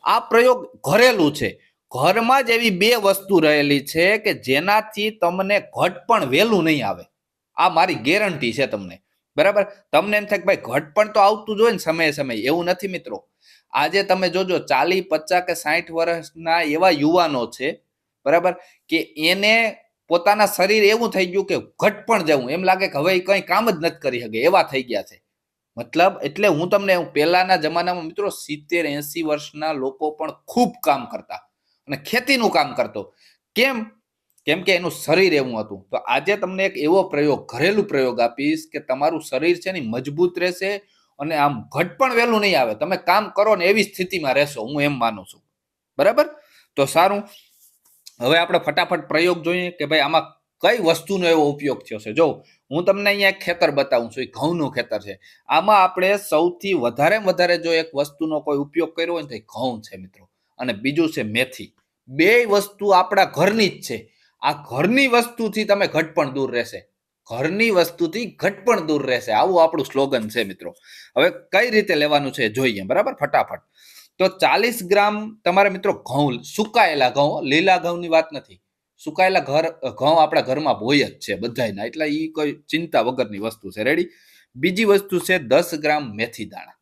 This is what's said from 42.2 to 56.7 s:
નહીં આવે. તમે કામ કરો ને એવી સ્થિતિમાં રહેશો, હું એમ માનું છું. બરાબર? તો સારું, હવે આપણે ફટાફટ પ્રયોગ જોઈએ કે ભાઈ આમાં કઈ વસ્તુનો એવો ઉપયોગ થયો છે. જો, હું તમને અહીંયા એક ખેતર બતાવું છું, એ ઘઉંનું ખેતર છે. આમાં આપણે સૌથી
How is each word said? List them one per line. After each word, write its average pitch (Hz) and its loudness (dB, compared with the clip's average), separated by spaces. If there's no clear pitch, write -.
નહીં 190 2
આવે. 113 0
તમે 156 -4
કામ 202 2
કરો 208 4
ને 170 -4
એવી 208 4
સ્થિતિમાં 180 -4
રહેશો, 143 0
હું 143 -4
એમ 147 2
માનું 110 -2
છું. - -20
બરાબર? 240 4
તો 139 2
સારું, 190 2
હવે 139 2
આપણે 170 0
ફટાફટ 165 -2
પ્રયોગ 170 2
જોઈએ 180 -2
કે 147 -6
ભાઈ 156 2
આમાં 156 2
કઈ 233 4
વસ્તુનો 175 0
એવો 160 6
ઉપયોગ 139 -4
થયો 110 -10
છે. 107 -10
જો, 156 4
હું 160 -2
તમને 202 4
અહીંયા 202 2
એક 190 -2
ખેતર 170 0
બતાવું 131 0
છું, 131 -10
એ 117 -8
ઘઉંનું 151 -4
ખેતર 113 -6
છે. 101 -14
આમાં 190 4
આપણે 185 2
સૌથી 175 0